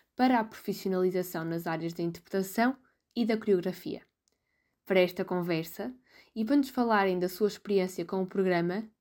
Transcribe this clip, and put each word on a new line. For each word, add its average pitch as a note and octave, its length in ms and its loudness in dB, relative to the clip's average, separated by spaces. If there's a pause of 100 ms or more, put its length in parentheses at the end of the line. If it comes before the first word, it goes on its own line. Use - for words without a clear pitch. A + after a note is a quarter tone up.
(160)
para B3+ 240 4
a A3 40 -2
profissionalização F#3 1000 -2
nas E3 240 -4
áreas E3 240 -4
da E3+ 100 -6
interpretação F#3+ 760 -2 (380)
e A#3+ 100 -2
da A3 120 2
coreografia. F3+ 680 -2 (840)
Para F#3 160 4
esta F3+ 240 2
conversa, F3+ 720 -4 (400)
e A3 100 -2
para C#4 120 2
nos C4+ 120 4
falarem G3+ 500 2
da F3+ 100 0
sua G#3 200 0
experiência F#3 560 0
com F#3+ 160 -2
o F#3 60 0
programa F#3 600 0 (120)